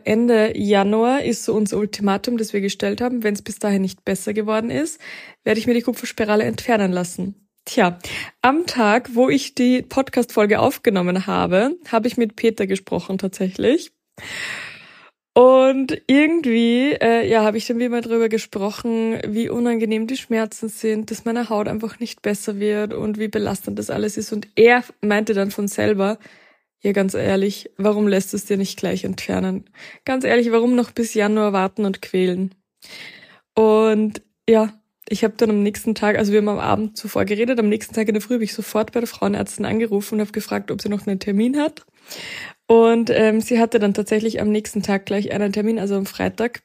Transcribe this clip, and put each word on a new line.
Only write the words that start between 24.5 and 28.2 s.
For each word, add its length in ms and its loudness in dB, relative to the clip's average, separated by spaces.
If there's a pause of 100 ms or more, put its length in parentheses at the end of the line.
er 260 8 (180)
meinte 340 0
dann 180 -2
von 160 -4
selber, 500 0 (600)
"Ja, 100 0
ganz 240 0
ehrlich, 600 -2
warum 320 2
lässt 240 0